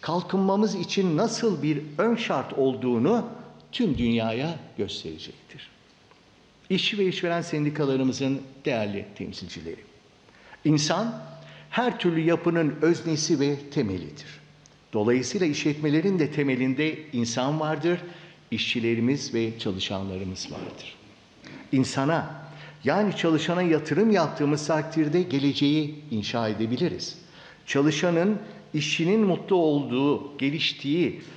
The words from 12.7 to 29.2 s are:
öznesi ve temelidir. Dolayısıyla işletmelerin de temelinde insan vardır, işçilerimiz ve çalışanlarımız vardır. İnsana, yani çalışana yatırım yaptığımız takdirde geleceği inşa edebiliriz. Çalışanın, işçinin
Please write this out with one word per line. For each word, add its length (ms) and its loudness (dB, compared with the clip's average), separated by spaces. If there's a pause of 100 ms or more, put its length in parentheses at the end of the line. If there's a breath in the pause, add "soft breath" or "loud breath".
öznesi 580 2
ve 160 2 (140)
temelidir. 680 -4 (520)
Dolayısıyla 540 2
işletmelerin 720 2
de 120 2
temelinde 680 0 (140)
insan 480 0
vardır, 400 0 (500 loud breath)
işçilerimiz 840 0
ve 240 -2
çalışanlarımız 920 -6
vardır. 440 -14 (760 loud breath)
İnsana, 720 0 (400 loud breath)
yani 320 2
çalışana 460 2
yatırım 480 2
yaptığımız 560 2
takdirde 560 2
geleceği 720 2 (160)
inşa 380 -2
edebiliriz. 680 -2 (480 loud breath)
Çalışanın, 720 2 (360 loud breath)
işçinin 460 2